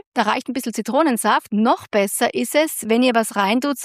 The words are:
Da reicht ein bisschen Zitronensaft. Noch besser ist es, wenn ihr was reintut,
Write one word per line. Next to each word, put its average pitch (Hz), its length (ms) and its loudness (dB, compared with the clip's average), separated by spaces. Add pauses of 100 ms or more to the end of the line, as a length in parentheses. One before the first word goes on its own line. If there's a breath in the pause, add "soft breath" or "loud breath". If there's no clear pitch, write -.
(140)
Da 233 100 0
reicht 220 240 -2
ein 247 60 -6
bisschen 247 200 -6
Zitronensaft. 240 800 0
Noch 226 360 0
besser 208 460 0
ist 247 220 -2
es, 302 320 0
wenn 233 160 2
ihr 254 120 4
was 226 200 0
reintut, 240 500 0